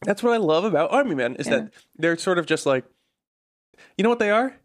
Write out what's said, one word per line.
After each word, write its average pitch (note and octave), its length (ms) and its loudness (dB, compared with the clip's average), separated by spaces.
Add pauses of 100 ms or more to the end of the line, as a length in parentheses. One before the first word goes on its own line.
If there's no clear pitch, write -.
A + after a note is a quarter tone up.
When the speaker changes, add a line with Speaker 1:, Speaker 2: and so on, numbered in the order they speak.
Speaker 1:
That's G3+ 180 -2
what A#3+ 100 2
I A#3 40 2
love E3 260 2
about E3+ 300 0
Army B3 220 0
Men, B2+ 200 -2
is C#3+ 120 -8
Speaker 2:
Yeah. - 100 0
Speaker 1:
that A2 160 -8 (240)
they're E3 200 0
sort F3+ 220 -2
of D#3+ 60 -2
just D#3 200 -2
like, C3+ 200 2 (1120)
you F#3+ 60 0
know A3+ 60 4
what A#3+ 100 2
they G#3 100 0
are? A#3+ 360 0